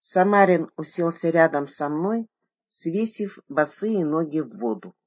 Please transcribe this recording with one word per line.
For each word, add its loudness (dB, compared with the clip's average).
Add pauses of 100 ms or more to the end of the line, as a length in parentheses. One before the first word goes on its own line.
Самарин 4
уселся -4
рядом 4
со -8
мной, -4 (380)
свесив -6 (100)
босые -2
ноги -2
в -8
воду. -6 (120)